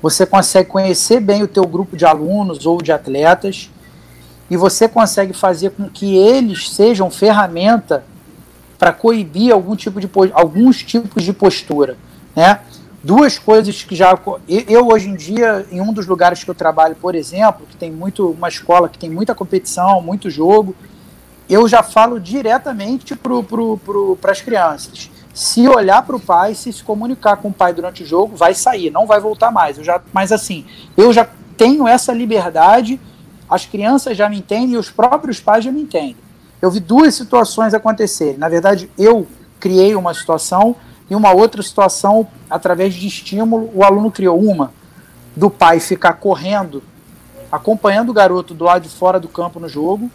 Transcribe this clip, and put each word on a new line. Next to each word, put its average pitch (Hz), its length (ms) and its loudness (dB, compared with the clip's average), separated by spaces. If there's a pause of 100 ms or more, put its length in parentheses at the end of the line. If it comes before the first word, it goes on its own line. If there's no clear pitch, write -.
você 160 240 0
consegue 190 420 2
conhecer 190 520 0
bem 202 240 0
o 196 40 -6
teu 196 160 0
grupo 180 320 -6
de 165 80 -2
alunos 160 640 0
ou 170 160 0
de 151 80 -6
atletas 156 800 -2 (800)
e 180 60 -2
você 190 320 2
consegue 202 440 0
fazer 185 380 -2
com 196 180 -10
que 196 280 -4
eles 214 540 2
sejam 202 380 0
ferramenta 196 960 0 (760)
pra 175 140 4
coibir 220 600 0
algum 196 240 0
tipo 196 240 -8
de 190 80 -8
po-, 190 240 2
alguns 175 500 2
tipos 226 400 -4
de 180 100 -4
postura, 147 640 -2 (380)
né? 185 240 4 (440)
Duas 233 340 2
coisas 214 460 2
que - 140 -12
já 185 160 6
oco-, 190 360 -4
e-, 202 200 -2
eu 233 200 6
hoje 214 200 2
em 196 80 -8
dia, 202 560 -2
em 180 80 -8
um 208 120 -4
dos 202 140 -8
lugares 175 380 0
que - 60 -12
eu 180 40 -6
trabalho, 160 400 0
por 180 220 -8
exemplo, 180 520 -2
que - 80 -20
tem 165 140 -12
muito, 180 400 -6
uma 170 180 -6
escola 175 400 0
que - 100 -14
tem 165 120 -12
muita 196 240 -6
competição, 185 680 -2
muito 185 300 -8
jogo, 185 440 0 (760)
eu 214 160 4
já 220 160 4
falo 226 380 0
diretamente 233 960 -6
pro, 247 260 -6
pro, 220 360 -4
pro, 202 420 -4
pras 190 200 -2
crianças. 175 680 -4 (240)
Se - 320 0
olhar 233 400 4
pro 247 140 -10
pai, 185 340 0
se - 180 -14
se - 120 -18
comunicar 214 540 -2
com 214 100 -8
o 196 40 -6
pai 180 200 0
durante 175 320 -10
o - 20 -20
jogo, 190 300 -2
vai 170 180 2
sair, 190 360 -4
não 180 160 -2
vai 208 120 2
voltar 214 320 -2
mais. 160 280 -2
Eu 151 60 -18
já, 175 160 -2 (120)
mas 190 180 -2
assim, 202 340 -4 (320)
eu 233 160 6
já 220 140 4 (300)
tenho 262 320 2
essa 247 240 2
liberdade, 214 880 2 (500)
as - 160 -2
crianças 226 500 -2
já 208 120 0
me 208 100 -6
entendem 226 340 -4
e 240 40 -2
os 220 140 -6
próprios 247 500 -2
pais 220 240 0
já 262 80 -6
me 302 100 -6
entendem. 143 340 -8 (440)
Eu 185 100 0
vi 190 80 -4
duas 233 380 2
situações 220 580 -2
acontecerem. 214 640 -2
Na 156 100 -4
verdade, 170 480 0
eu 208 300 2 (320)
criei 190 380 2
uma 175 180 -4
situação 185 600 -2 (340)
e 190 40 -4
uma 208 180 4
outra 208 300 2
situação, 202 640 0 (220)
através 180 460 -2
de 180 120 -12
estímulo, 226 680 -4
o 190 100 2
aluno 208 260 2
criou 180 280 0
uma, 185 340 -2 (640)
do 185 140 2
pai 165 300 4
ficar 180 340 -2
correndo, 180 680 -6 (680)
acompanhando 214 580 0
o 247 60 -6
garoto 180 400 2
do 160 100 -10
lado 175 180 2
de 160 60 -18
fora 185 320 -2
do 165 80 -16
campo 170 320 -10
no 165 80 -14
jogo 190 460 -6